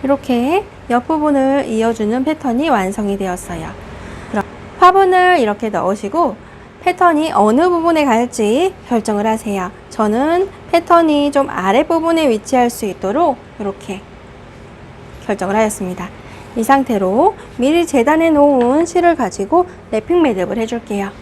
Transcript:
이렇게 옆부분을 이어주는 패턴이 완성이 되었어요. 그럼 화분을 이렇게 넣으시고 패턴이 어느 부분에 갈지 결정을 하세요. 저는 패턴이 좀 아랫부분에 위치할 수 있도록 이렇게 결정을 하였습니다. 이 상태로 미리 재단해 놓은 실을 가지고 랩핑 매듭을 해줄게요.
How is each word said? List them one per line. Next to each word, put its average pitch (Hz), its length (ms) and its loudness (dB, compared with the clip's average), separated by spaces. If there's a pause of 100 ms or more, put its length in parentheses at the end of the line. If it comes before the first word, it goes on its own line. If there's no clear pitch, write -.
이렇게 277 600 0 (240)
옆부분을 269 760 0
이어주는 226 560 -2
패턴이 285 460 -2
완성이 202 480 -2
되었어요. 180 520 -8 (640)
그럼 196 120 -4 (360)
화분을 370 600 6
이렇게 214 300 -2
넣으시고 208 680 -2 (460)
패턴이 339 500 2
어느 233 380 4
부분에 330 340 2
갈지 240 720 0 (160)
결정을 214 360 0
하세요. 202 460 -2 (180)
저는 294 600 0 (220)
패턴이 330 600 4
좀 277 180 0
아랫부분에 311 800 2
위치할 240 400 0
수 233 160 -8
있도록 233 520 -2 (220)
이렇게 202 420 -8 (1200)
결정을 196 300 -4
하였습니다. 196 540 -4 (480)
이 233 60 0
상태로 254 720 2 (220)
미리 320 300 2
재단해 302 420 2
놓은 285 560 4
실을 339 300 2
가지고 254 500 0 (260)
랩핑 226 280 0
매듭을 208 380 0
해줄게요. 226 520 -4 (120)